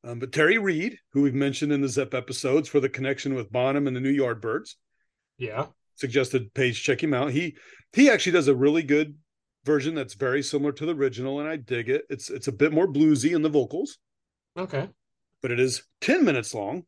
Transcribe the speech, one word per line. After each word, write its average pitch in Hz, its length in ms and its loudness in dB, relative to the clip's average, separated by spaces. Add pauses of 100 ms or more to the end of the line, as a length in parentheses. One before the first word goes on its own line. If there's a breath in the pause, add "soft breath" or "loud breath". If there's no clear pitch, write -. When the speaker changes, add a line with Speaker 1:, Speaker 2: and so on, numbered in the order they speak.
Speaker 1:
Um, 120 160 -12
but 127 140 -10
Terry 160 240 4
Reid, 190 400 -2 (160)
who 139 80 4
we've 139 120 2
mentioned 139 380 -2
in 143 80 0
the 139 80 0
Zepp 131 260 -4
episodes 131 540 -2
for 147 140 2
the 131 80 0
connection 135 460 -4
with 113 180 -6
Bonham 135 340 0
and 127 80 -2
the 127 60 -6
New 135 120 0
Yardbirds, 120 640 -2 (640)
Speaker 2:
Yeah. 123 300 -6 (280)
Speaker 1:
suggested 127 580 -2
Page 127 300 -2
check 135 180 0
him 151 120 0
out. 131 180 -2
He, 156 240 -4 (380 loud breath)
he 269 160 8
actually 190 240 2
does 147 160 4
a 135 60 6
really 147 280 2
good 147 320 0 (480)
version 151 320 0
that's 131 200 -6
very 135 280 -2
similar 143 300 -2
to 151 120 -10
the 165 80 -2
original, 135 460 -2
and 147 80 -6
I 160 80 -6
dig 117 320 -6
it. 143 220 0
It's, 139 200 -12
it's - 200 -6
a - 40 -4
bit 147 200 2
more 170 140 4
bluesy 151 460 4
in 156 100 0
the 156 60 0
vocals. 147 480 -2 (600)
Speaker 2:
Okay. 180 320 -6 (520)
Speaker 1:
But 123 100 -6
it 120 80 -2
is 127 240 0 (180)
ten 302 240 4
minutes 131 280 0
long. 117 340 -6